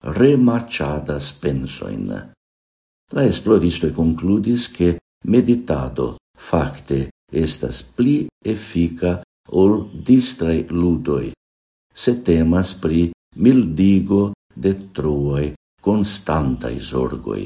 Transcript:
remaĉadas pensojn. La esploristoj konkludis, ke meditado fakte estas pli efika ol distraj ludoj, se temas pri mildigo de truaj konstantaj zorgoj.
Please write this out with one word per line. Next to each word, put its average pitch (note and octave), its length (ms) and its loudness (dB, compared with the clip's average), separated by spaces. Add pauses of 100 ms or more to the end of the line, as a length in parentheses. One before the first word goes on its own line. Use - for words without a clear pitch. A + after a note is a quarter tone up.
remaĉadas G2 1300 0
pensojn. G#1 760 -6 (1000)
La C#3+ 140 0
esploristoj F2 680 2
konkludis, G2 720 0
ke F2 300 0 (240)
meditado C#2+ 960 0 (200)
fakte C#2+ 720 -4 (220)
estas - 540 -4
pli C#3 320 0 (260)
efika F2 720 -2 (340)
ol G2 260 4 (160)
distraj E2+ 640 2 (100)
ludoj, E2 640 0 (680)
se - 220 2
temas E2+ 540 2
pri E2 380 0 (220)
mildigo G2 960 2 (200)
de F#2+ 220 0 (140)
truaj C#2+ 680 -2 (240)
konstantaj D2+ 1040 -2
zorgoj. B1 680 -6